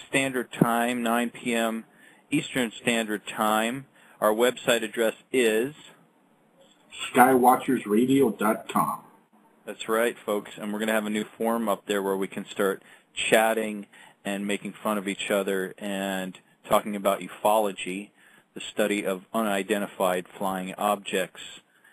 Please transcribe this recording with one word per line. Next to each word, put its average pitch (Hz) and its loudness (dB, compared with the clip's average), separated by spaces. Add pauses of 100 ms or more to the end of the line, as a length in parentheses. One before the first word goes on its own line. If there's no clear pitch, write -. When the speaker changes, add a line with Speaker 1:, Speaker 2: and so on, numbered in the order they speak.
Speaker 1:
Standard 135 0
Time, 120 2
nine 117 2
P - -6
M 113 -2 (460)
Eastern 139 0
Standard 113 -2
Time. 113 0 (340)
Our 107 4
website 120 2
address 110 0 (180)
is 120 2 (1400)
Speaker 2:
skywatchersradio 123 4
dot - 0
com. - -2 (640)
Speaker 1:
That's - -10
right, 113 2
folks, 104 -4
and 107 -6
we're 104 -4
gonna 110 0
have 110 0
a 107 -4
new 107 -2
forum 113 -2
up 98 -2
there 101 0
where 98 0
we 95 -4
can - -10
start 98 -2 (300)
chatting 110 2 (380)
and 101 -4
making 101 -4
fun 107 -4
of 98 -4
each - -6
other 98 0
and 95 -6 (280)
talking 107 0
about 98 0
ufology, 101 -2 (440)
the - -14
study 104 -2
of 95 -4
unidentified 98 -2
flying 95 -6
objects, 101 -4 (320)